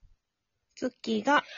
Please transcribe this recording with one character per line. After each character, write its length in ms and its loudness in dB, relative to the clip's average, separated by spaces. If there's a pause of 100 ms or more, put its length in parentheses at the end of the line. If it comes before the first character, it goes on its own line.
(760)
ツ 120 -6
ッ 40 -2 (100)
キ 160 -2
ー 60 -2
が、 200 4 (140)